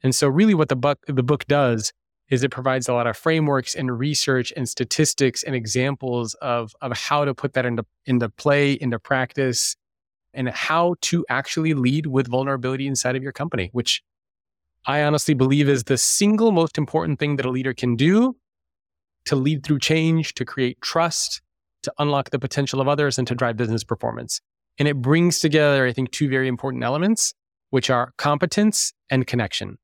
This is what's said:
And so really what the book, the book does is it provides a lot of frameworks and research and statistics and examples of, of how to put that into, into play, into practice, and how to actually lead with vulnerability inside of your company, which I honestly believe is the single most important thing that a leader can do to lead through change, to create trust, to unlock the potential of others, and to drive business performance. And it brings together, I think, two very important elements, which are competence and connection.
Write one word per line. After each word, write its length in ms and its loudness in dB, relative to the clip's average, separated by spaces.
And 140 0
so 140 2
really 260 4
what 140 2
the 80 0
book, 320 0
the 160 0
book 240 0
does 440 2
is 120 2
it 80 0
provides 380 -2
a 40 0
lot 140 0
of 100 -2
frameworks 580 0
and 240 -4
research 560 -2
and 140 -6
statistics 760 -2
and 140 -4
examples 800 -4
of, 380 -4
of 140 -4
how 280 0
to 100 -2
put 200 -6
that 100 0
into, 200 -2
into 240 2
play, 460 2
into 240 -4
practice, 760 -2
and 160 -4
how 500 0
to 300 -2
actually 420 -2
lead 340 0
with 220 0
vulnerability 580 -2
inside 300 -2
of 60 -6
your 100 -8
company, 400 -6
which 300 -2
I 180 0
honestly 320 2
believe 340 4
is 160 2
the 140 0
single 540 4
most 260 2
important 400 -2
thing 180 0
that 100 -2
a 40 -2
leader 240 -2
can 220 0
do 400 4
to 100 0
lead 300 0
through 160 0
change, 540 0
to 100 -6
create 360 -4
trust, 600 -2
to 160 -8
unlock 320 0
the 80 -4
potential 420 -4
of 80 2
others, 300 0
and 80 0
to 80 -4
drive 220 -2
business 280 -2
performance. 560 -6
And 80 2
it 140 0
brings 400 2
together, 460 4
I 60 0
think, 180 -4
two 180 -2
very 180 0
important 380 -4
elements, 500 0
which 180 0
are 300 2
competence 720 0
and 160 2
connection. 580 -4